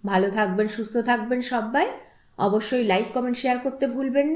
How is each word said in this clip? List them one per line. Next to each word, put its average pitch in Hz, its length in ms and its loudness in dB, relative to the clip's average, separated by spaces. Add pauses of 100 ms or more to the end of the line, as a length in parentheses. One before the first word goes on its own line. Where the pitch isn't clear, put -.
ভালো 196 280 2
থাকবেন, 208 360 0
সুস্থ 220 300 -6
থাকবেন 240 440 0
সবাই। 240 460 0 (520)
অবশ্যই 214 440 2
লাইক, 208 300 2
কমেন্ট, 247 240 -2
শেয়ার 247 220 0
করতে 269 280 -2
ভুলবেন 269 480 0